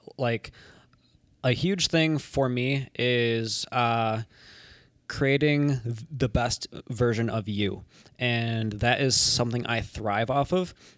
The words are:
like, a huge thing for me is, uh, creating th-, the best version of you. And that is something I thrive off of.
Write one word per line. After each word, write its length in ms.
like, 340
a 80
huge 360
thing 300
for 320
me 380
is, 720
uh, 520
creating 720
th-, 160
the 200
best 360
version 400
of 180
you. 360
And 560
that 260
is 160
something 520
I 140
thrive 500
off 220
of. 200